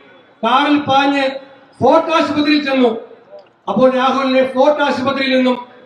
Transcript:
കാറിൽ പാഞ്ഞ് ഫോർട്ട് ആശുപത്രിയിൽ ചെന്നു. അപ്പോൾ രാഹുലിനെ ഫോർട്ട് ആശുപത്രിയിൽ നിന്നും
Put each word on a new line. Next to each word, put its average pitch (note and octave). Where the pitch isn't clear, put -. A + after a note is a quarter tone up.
കാറിൽ C#4+
പാഞ്ഞ് C#4
ഫോർട്ട് D#4+
ആശുപത്രിയിൽ D4
ചെന്നു. B3+
അപ്പോൾ B3
രാഹുലിനെ C4
ഫോർട്ട് D4
ആശുപത്രിയിൽ C4
നിന്നും B3+